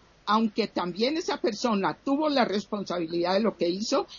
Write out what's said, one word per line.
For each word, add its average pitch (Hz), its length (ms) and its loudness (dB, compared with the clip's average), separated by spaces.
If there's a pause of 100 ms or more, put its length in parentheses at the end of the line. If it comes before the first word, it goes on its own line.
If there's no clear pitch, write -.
(260)
aunque 214 400 2
también 208 500 -2
esa 359 200 -4
persona 208 640 0
tuvo 285 260 0
la 269 160 4
responsabilidad 180 880 -2
de 196 60 4
lo 208 160 0
que 170 120 0
hizo, 226 400 -2 (100)